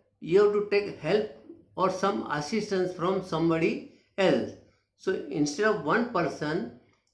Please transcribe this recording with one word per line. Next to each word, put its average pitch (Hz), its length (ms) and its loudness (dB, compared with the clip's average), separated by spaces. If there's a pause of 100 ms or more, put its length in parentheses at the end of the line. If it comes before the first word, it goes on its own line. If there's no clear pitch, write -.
(200)
you 185 240 4
have 208 100 4
to 208 180 0
take 202 280 -2
help 202 300 0 (460)
or 180 140 2
some - 420 -2
assistance 185 640 -2
from 185 300 -2
somebody 165 680 0 (240)
else. 143 340 2 (460)
So - 320 -4
instead 151 380 0
of 180 180 0
one 208 260 0
person, 165 680 -4 (340)